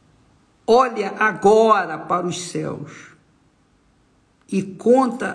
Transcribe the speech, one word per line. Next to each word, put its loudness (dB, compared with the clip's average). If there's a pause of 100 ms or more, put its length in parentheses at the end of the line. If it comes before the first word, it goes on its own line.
(680)
"Olha 0
agora 2
para -4
os -6
céus -10 (1600)
e -2
conta 0